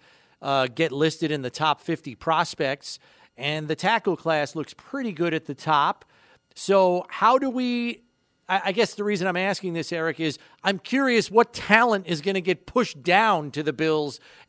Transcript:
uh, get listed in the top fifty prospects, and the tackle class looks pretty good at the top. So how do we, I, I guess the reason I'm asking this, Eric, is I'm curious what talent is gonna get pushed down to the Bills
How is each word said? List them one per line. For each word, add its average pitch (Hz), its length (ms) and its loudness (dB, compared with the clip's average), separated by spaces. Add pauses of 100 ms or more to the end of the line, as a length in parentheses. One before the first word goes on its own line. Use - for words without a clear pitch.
(420)
uh, 135 260 0
get 139 240 -2
listed 156 400 0
in 147 100 -4
the 127 80 -6
top 151 320 -2
fifty 156 320 -6
prospects, 156 840 -2 (360)
and 151 320 -6
the 156 80 -2
tackle 196 400 0
class 151 400 -2
looks 156 200 -8
pretty 247 380 -8
good 165 200 -2
at 160 120 -4
the 143 100 -8
top. 156 500 0 (480)
So 185 560 2
how 233 280 4
do 269 120 0
we, 240 540 -4 (460)
I, 190 160 0
I 196 60 0
guess 202 240 0
the 208 80 -6
reason 196 240 0
I'm 175 100 -2
asking 185 360 -2
this, 165 180 -6
Eric, 165 280 -4
is 156 200 -2 (240)
I'm 196 160 0
curious 247 500 0
what 220 240 4
talent 214 540 2
is 165 140 -2
gonna 190 200 -2
get 175 240 -2
pushed 185 380 -2
down 175 480 2
to 147 100 -6
the 151 120 -2
Bills 151 460 -2 (300)